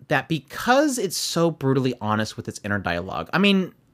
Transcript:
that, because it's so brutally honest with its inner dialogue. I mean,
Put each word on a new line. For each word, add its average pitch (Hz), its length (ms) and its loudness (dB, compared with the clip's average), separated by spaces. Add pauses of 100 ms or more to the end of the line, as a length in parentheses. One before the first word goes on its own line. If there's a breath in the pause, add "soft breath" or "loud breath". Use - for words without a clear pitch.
that, 135 200 0
because 247 720 0
it's 185 180 -4
so 170 340 0
brutally 131 500 0
honest 107 360 -2
with - 120 -12
its - 160 -8
inner 101 140 0
dialogue. 87 540 -4
I 165 60 0
mean, 190 360 2 (200)